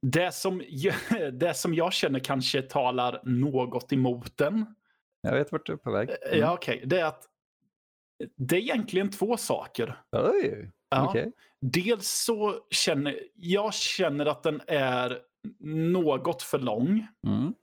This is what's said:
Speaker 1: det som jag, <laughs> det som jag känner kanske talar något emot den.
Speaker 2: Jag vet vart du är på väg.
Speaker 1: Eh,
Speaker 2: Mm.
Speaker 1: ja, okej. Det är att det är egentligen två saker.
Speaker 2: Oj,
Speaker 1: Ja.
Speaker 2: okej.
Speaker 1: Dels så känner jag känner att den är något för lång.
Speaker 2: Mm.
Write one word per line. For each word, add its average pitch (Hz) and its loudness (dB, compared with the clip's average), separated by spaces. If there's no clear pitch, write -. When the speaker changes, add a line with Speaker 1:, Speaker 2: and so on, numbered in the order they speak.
Speaker 1:
det 160 2
som 185 -2
jag, 151 0
<laughs> 170 0
det 165 2
som 175 0
jag 165 2
känner 139 0
kanske 131 0
talar 123 0
något 127 0
emot 127 0
den. 208 2
Speaker 2:
Jag - 0
vet 143 0
vart 156 -6
du 165 -4
är 156 -4
på 135 -8
väg. 104 0
Speaker 1:
Eh, - -6
Speaker 2:
Mm. 175 2
Speaker 1:
ja, 156 2
okej. 143 -4
Det 175 2
är 165 0
att 151 -6
det 131 0
är 185 4
egentligen 202 -2
två 214 -2
saker. - -4
Speaker 2:
Oj, 113 0
Speaker 1:
Ja. 135 4
Speaker 2:
okej. 190 -2
Speaker 1:
Dels 180 0
så 208 0
känner 143 0
jag 196 0
känner 147 0
att 147 -2
den 156 0
är 127 0
något 156 2
för - -2
lång. 135 0
Speaker 2:
Mm. 113 0